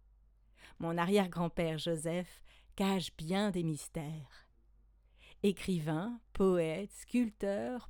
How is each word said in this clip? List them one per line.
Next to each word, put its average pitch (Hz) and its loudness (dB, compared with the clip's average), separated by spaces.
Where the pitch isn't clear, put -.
Mon 165 -2
arrière-grand-père 170 2
Joseph 165 -4
cache 196 0
bien 190 0
des 175 -2
mystères. 156 -8
Écrivain, 185 0
poète, 180 2
sculpteur, 233 -2